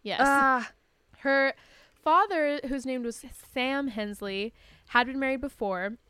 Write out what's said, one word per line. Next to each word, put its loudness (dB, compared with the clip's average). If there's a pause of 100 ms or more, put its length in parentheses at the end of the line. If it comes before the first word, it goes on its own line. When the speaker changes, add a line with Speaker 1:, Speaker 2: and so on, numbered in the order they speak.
Speaker 1:
Yes. -6
Speaker 2:
Ah. 4 (480)
Speaker 1:
Her 2 (400)
father, 2
whose -4
name -4
was -10 (280)
Sam -2
Hensley, -6 (360)
had 4
been -6
married -2
before. -4 (120)